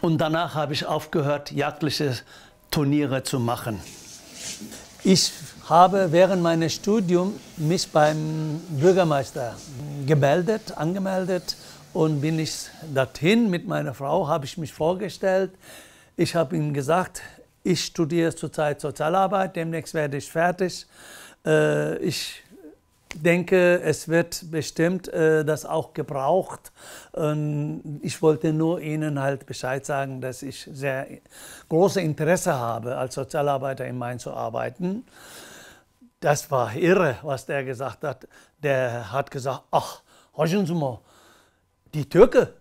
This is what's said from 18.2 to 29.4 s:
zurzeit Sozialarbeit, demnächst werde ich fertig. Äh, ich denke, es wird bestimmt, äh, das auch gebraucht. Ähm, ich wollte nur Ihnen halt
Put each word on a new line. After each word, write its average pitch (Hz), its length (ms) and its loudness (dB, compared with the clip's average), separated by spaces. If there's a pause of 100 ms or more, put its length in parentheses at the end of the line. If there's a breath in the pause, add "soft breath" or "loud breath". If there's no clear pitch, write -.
zurzeit 147 460 -2
Sozialarbeit, 185 760 0
demnächst 165 380 -6
werde 147 220 -2
ich 135 140 -8
fertig. 175 560 0 (600 loud breath)
Äh, 151 520 2
ich - 440 -4 (720)
denke, 175 680 4
es 156 260 -2
wird 170 420 0
bestimmt, 165 580 -2
äh, 156 360 2
das 147 200 -2
auch 156 280 -4
gebraucht. 143 800 -2 (420 loud breath)
Ähm, 151 880 -4
ich - 200 -6
wollte 156 300 4
nur 160 280 0
Ihnen 156 400 -4
halt 139 260 -2